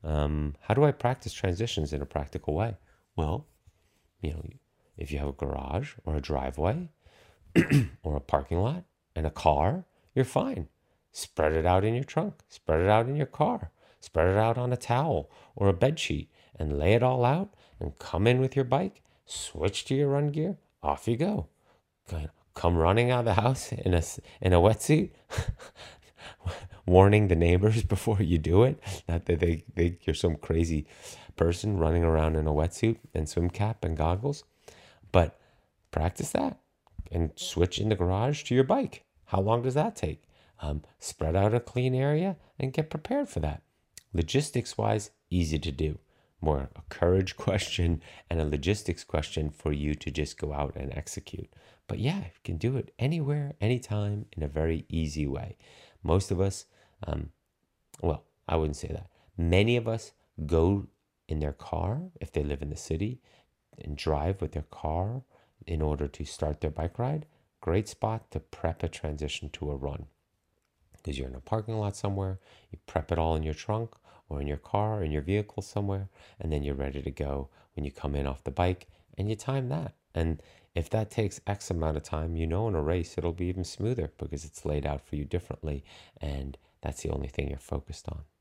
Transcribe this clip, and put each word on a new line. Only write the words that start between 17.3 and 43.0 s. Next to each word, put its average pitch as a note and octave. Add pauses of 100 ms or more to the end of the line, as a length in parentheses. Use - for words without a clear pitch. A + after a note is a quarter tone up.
and -
come F#2
in B2
with C3
your C3+
bike, C#3+ (240)
switch -
to -
your C#3
run D3
gear, D#3+ (240)
off -
you A#2
go. E3+ (600)
Kind D#2+
of D#2 (220)
come F2
running G#2
out B2
of A#2
the G#2
house C3
in -
a F2
s-, - (220)
in F#2
a F2
wetsuit, G#2+ (920)
<laughs> -
warning G2
the F2+
neighbors F#2
<laughs> G2+
before G2
you E2
do G2+
it. C#3+ (280)
Not E2
that E2+
they E2+ (120)
think E2+
you're D#2+
some E2
crazy E2 (500)
person F2+
running E2
around D#2+
in D#2
a D2+
wetsuit E2 (160)
and D#2
swim E2+
cap G#2+
and E2
goggles, F#2+ (680)
but E2+ (520)
practice -
that - (520)
and E2
switch -
in G#2+
the G#2+
garage G2
to B2
your C3
bike. G#3+ (200)
How F#2+
long A2+
does B2+
that E3
take? - (360)
Um, D2 (160)
spread -
out G2+
a A#2+
clean B2+
area D3+ (220)
and C3
get D#3
prepared C4